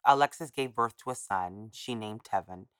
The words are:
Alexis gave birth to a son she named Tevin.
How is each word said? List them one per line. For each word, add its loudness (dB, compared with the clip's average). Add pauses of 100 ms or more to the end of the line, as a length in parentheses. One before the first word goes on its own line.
Alexis 4
gave -4
birth 0
to -6
a -4
son -6
she -6
named -8
Tevin. -6 (120)